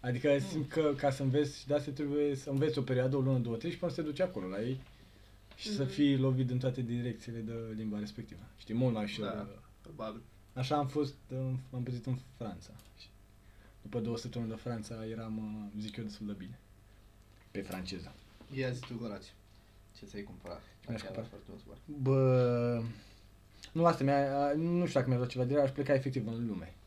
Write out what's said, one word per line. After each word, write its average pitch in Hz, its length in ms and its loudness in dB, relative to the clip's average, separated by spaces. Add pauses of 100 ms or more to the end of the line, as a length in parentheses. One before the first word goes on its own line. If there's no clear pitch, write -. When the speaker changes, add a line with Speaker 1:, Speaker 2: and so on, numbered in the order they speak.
Speaker 1:
adică 123 320 2
Speaker 2:
Mm. 139 160 4
Speaker 1:
simt 151 220 -2
că 151 260 4
ca 139 140 4
să 135 120 -2
înveți 139 380 2
și - 60 -16
de 143 80 2
asta 147 160 0
trebuie 143 460 2
să 131 140 -8
înveți 143 280 2
o 135 40 2
perioadă, 131 340 2
o 135 40 4
lună, 131 180 4
două, 117 180 0
trei 160 140 -2
și 175 80 -4
până 175 120 0
să - 100 -4
te 156 60 0
duci 143 140 -4
acolo 110 280 0
la 98 140 -2
ei 131 180 -2 (760)
și - 180 -8
să 202 100 0
Speaker 3:
Mhm. 131 100 0
Speaker 1:
fii 143 240 6
lovit 131 340 4
în 123 80 0
toate 127 240 0
direcțiile 120 560 -4
de 113 140 -6 (240)
limba 107 220 -4
respectivă. 104 420 -8 (180)
Știi, - 160 -8
mult 123 200 4
mai 107 100 0
ușor, 104 300 -4
Speaker 2:
Da, 104 60 -6 (100)
Speaker 1:
uh, - 80 -16 (220)
Speaker 2:
probabil. 110 420 -10 (300)
Speaker 1:
Așa 131 240 0
am 147 100 2
fost, 139 280 0 (180)
uh, 131 60 -4 (320)
m-am 127 120 -4
trezit 120 240 -4
în 127 120 -2 (180)
Franța. 95 340 -10 (280)
Și - 80 -20 (760)
după 117 180 -4
două 113 160 -2
săptămâni 117 340 -4
de 110 60 -6
Franța 110 540 -6
eram, 110 280 -6
uh, 107 440 -8
zic 107 140 -8
eu, 113 80 -6
destul 104 220 -8
de 104 120 -4
bine. 95 200 -12 (920)
Pe 95 100 -6
franceză. 92 540 -8 (400)
Speaker 2:
Ia 131 160 -2
zi 123 100 -4
tu, - 200 -10
Horace, 104 280 -8 (680)
ce - 80 -16
ți-ai 101 160 -10
cumpărat? 90 400 -12 (260)
Speaker 1:
Mi-aș 117 120 -4
Speaker 2:
Dacă - 180 -8
ai 110 60 -6
Speaker 1:
cumpăra. - 20 -12
Speaker 2:
foarte - 240 -16
mulți - 180 -14
bani. - 120 -18 (220)
Speaker 1:
Bă... 123 800 4 (920)
Nu, 165 140 4
asta 135 180 4
mi-a, 139 400 4
a, 143 100 4
nu 175 320 2
știu 143 120 2
dacă 127 100 2
mi-a 127 100 6
luat 123 120 0
ceva 127 140 0
de 143 160 4
aș 139 100 6
pleca 139 240 2
efectiv 131 320 0
în 117 200 -2
lume. 87 280 -6 (120)